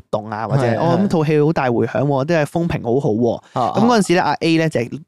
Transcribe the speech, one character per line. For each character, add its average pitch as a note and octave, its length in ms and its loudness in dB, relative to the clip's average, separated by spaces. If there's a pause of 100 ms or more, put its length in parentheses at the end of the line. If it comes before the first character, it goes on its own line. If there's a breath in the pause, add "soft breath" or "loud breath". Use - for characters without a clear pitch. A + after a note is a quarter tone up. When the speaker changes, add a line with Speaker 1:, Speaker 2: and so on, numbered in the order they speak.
(100)
Speaker 1:
動 G#2+ 200 -4
啊， A2 160 -6
或 A#2+ 80 -4
者， C3+ 100 2
Speaker 2:
係， A2+ 120 0
係。 - 20 -4
Speaker 1:
哦， E3+ 240 2
噉 G3+ 60 0
套 E3 160 0
戲 D3+ 180 2
好 D3+ 80 2
大 C#3 200 0
迴 A2+ 160 0
響 A#2+ 160 -2
喎， C#3 260 0
即 E3+ 60 0
係 D3+ 100 2
風 E3+ 240 -4
評 B2 160 -4
好 A#2+ 160 0
好 C#3+ 80 -2
喎。 A2+ 280 0 (180 soft breath)
Speaker 2:
啊， C3 80 0
啊。 A2 120 0
Speaker 1:
噉 G#3 120 4
嗰 A#3+ 120 4
陣 F#3+ 100 0
時 F3 80 2
呢， F3+ 60 2
阿 D3 120 0
A D#3+ 240 0
呢， D#3+ 100 0
就 B2 120 -2
係 B2+ 280 -8